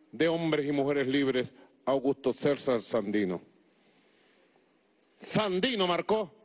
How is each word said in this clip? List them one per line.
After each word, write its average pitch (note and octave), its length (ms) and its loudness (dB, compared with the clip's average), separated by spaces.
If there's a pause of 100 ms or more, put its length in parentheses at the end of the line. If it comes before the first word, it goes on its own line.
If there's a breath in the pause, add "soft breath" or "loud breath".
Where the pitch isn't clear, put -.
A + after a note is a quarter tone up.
(100)
de D#3 180 2
hombres D#3+ 380 0
y D3 60 -2
mujeres C#3 340 0
libres, C3 480 0 (300 loud breath)
Augusto C3 480 0
César B2+ 500 0
Sandino. G2+ 580 -2 (1800 soft breath)
Sandino G3 640 0
marcó F3 480 0 (100)